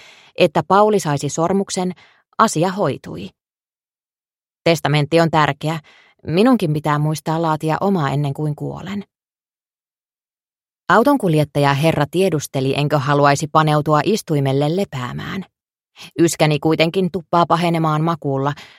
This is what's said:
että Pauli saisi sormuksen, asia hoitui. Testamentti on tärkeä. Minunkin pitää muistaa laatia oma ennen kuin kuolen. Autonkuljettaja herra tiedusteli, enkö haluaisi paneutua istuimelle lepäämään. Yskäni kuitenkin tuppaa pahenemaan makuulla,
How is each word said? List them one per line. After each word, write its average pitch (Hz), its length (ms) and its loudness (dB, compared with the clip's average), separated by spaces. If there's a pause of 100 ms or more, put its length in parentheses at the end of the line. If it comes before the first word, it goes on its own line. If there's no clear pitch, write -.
(380)
että 170 300 -4
Pauli 208 320 2
saisi 143 280 -4
sormuksen, 185 640 -4 (460)
asia 185 340 2
hoitui. 175 580 -6 (1300)
Testamentti 151 560 2
on 165 100 2
tärkeä. 151 500 0 (460)
Minunkin 196 460 2
pitää 147 260 0
muistaa 156 440 -2
laatia 156 380 -2
oma 180 300 0
ennen 139 240 -2
kuin 151 220 -4
kuolen. 156 480 -10 (1800)
Autonkuljettaja 165 840 2
herra 147 360 2
tiedusteli, 147 680 -2
enkö 147 220 0
haluaisi 143 480 2
paneutua 151 580 2
istuimelle 147 720 0
lepäämään. 151 680 -8 (760)
Yskäni 156 380 2
kuitenkin 160 540 0
tuppaa 170 340 0
pahenemaan 165 560 0
makuulla, 147 500 -2 (260)